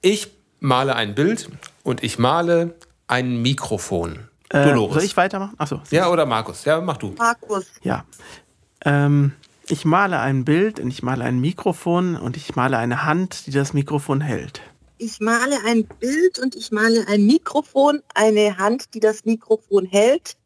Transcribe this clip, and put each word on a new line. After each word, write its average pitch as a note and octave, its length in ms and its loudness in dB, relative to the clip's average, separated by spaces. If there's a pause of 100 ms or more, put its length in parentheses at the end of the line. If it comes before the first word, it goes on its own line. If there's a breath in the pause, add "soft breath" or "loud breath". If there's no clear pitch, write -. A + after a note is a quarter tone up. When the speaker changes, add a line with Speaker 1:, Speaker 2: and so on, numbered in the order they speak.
Speaker 1:
ich G3+ 260 0 (320)
male C3 360 2
ein G#2 180 -2
Bild F3 340 -2 (360)
und A#2+ 180 -2
ich A2+ 160 -6
male E3+ 560 2 (320)
ein B2 340 -2
Mikrofon. F#2+ 880 -4 (220)
Speaker 2:
Äh, C#3+ 140 4
Speaker 1:
Dolores. B2+ 300 4
Speaker 2:
soll D#3+ 100 2
ich G3 120 -2
weitermachen? G3 420 0
Ach D3 100 -4
so. C#3 120 -6 (100)
Speaker 1:
Ja, F3 200 2
oder E3 160 2
Markus. A2 380 -4
Ja, D#3 160 2
mach E3+ 160 -4
du. F#2+ 200 -10
Speaker 3:
Markus. A#3 500 -2 (160)
Speaker 2:
Ja. - 220 -4 (800 loud breath)
Ähm, C#3+ 480 2 (360)
ich - 160 -4
male F3+ 360 2
ein C3 240 0
Bild F3+ 360 2
und B2 80 -4
ich C3 140 -8
male B2 220 -2
ein B2 160 0
Mikrofon F3 760 -2
und - 200 -6
ich - 200 -10
male B2+ 220 0
eine A#2+ 260 -2
Hand, E3+ 420 -4
die D3 60 -12
das C#3 220 -2
Mikrofon C#3+ 460 -2
hält. A#2+ 400 -6 (380)
Speaker 3:
Ich A3+ 220 -12
male A#3 360 0 (100)
ein A3+ 200 2
Bild D#4 540 0
und B3+ 160 -4
ich - 160 -10
male A3 360 2
ein G3+ 160 4
Mikrofon, D4 800 2 (120)
eine G#3 440 2
Hand, A3 360 -2
die A3 60 -8
das G#3+ 240 0
Mikrofon A3 640 0
hält A3 600 2